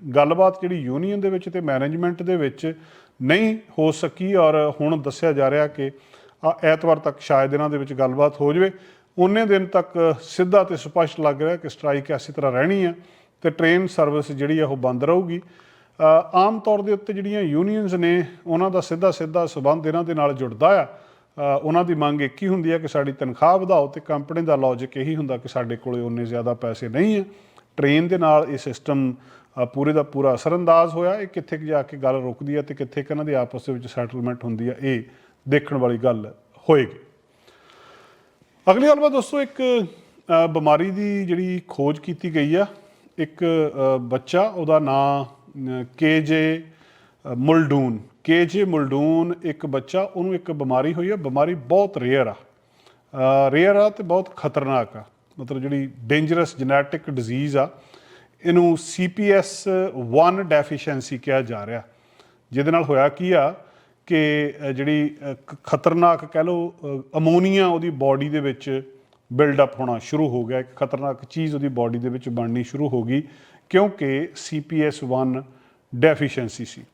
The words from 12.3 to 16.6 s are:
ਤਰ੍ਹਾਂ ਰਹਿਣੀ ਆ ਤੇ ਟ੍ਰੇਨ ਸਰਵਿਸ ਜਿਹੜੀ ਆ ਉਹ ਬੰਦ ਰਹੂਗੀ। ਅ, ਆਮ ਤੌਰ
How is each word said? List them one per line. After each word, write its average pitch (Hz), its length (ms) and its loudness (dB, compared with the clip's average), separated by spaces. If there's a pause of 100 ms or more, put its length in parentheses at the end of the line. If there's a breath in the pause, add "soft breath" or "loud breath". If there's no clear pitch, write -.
ਤਰ੍ਹਾਂ 139 180 -2
ਰਹਿਣੀ 175 320 2
ਆ 170 100 0 (480 soft breath)
ਤੇ 165 80 2
ਟ੍ਰੇਨ 165 380 2
ਸਰਵਿਸ 151 440 0
ਜਿਹੜੀ 147 280 -2
ਆ 151 80 2
ਉਹ 135 100 -4
ਬੰਦ 123 260 -2
ਰਹੂਗੀ। 170 360 0
ਅ, - 600 -14 (320)
ਆਮ 208 260 4
ਤੌਰ 208 220 2